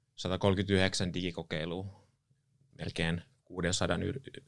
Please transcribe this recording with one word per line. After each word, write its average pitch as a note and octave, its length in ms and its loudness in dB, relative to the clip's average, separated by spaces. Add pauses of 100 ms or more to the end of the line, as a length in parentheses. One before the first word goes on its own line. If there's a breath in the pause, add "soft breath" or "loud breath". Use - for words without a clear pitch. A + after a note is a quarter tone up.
(160)
satakolmekymmentäyhdeksän F#2+ 960 2
digikokeilua F2 920 -6 (720)
melkein E2 440 -2 (220)
kuudensadan F2+ 580 0
yr-, - 460 -6